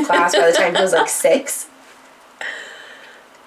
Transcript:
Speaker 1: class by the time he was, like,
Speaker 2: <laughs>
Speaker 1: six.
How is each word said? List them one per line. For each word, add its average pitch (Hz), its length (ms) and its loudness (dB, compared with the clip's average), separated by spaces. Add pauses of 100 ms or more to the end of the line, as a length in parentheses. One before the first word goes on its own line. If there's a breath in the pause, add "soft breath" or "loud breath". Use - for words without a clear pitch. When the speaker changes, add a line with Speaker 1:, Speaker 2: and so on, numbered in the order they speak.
Speaker 1:
class - 280 0
by 349 160 4
the 170 60 4
time 175 180 0
he - 80 0
was, 190 100 0
like, - 160 2
Speaker 2:
<laughs> - 180 -2
Speaker 1:
six. - 400 0 (1800 loud breath)